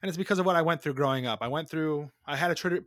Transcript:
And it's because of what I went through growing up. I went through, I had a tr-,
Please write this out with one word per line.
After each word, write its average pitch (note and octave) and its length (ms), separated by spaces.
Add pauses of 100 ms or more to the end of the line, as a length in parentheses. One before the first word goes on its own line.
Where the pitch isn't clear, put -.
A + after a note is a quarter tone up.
And G3 80
it's E3 80
because F#3+ 220
of F3+ 60
what F#3 100
I E3 60
went D#3+ 200
through D3 120
growing C3+ 320
up. A2+ 160
I A#2 80
went D3+ 200
through, D3+ 400 (160)
I C#3+ 120
had F3 140
a D#3 40
tr-, F3+ 320